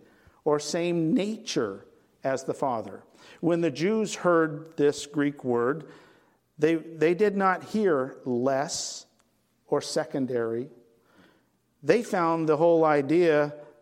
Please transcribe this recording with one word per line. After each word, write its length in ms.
or 160
same 540
nature 720
as 220
the 80
Father. 500
When 200
the 80
Jews 460
heard 640
this 280
Greek 380
word, 460
they, 180
they 380
did 240
not 280
hear 600
less 800
or 140
secondary. 880
They 180
found 460
the 100
whole 280
idea, 680